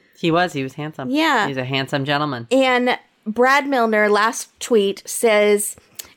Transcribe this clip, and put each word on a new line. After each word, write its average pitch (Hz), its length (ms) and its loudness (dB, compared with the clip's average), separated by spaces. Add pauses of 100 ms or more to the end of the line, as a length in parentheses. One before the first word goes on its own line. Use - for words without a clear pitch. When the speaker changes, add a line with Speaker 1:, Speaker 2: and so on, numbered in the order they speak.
(180)
Speaker 1:
He 170 140 0
was. 175 220 0
He 135 100 -4
was 131 100 -10
handsome. 147 360 -10
Speaker 2:
Yeah. 285 380 0
Speaker 1:
He's 135 100 -6
a 127 80 -2
handsome 135 400 -2
gentleman. 143 460 -2
Speaker 2:
And 254 460 2 (280)
Brad 254 420 2
Milner, 226 420 2
last 208 500 0
tweet, 202 460 0
says, 208 680 2 (420)